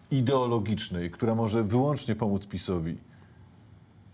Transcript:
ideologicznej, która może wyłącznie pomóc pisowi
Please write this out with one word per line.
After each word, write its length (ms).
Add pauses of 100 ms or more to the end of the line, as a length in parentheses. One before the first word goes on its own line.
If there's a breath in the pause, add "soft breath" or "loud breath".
(120)
ideologicznej, 1000
która 240
może 280
wyłącznie 520
pomóc 300
pisowi 520 (1160 loud breath)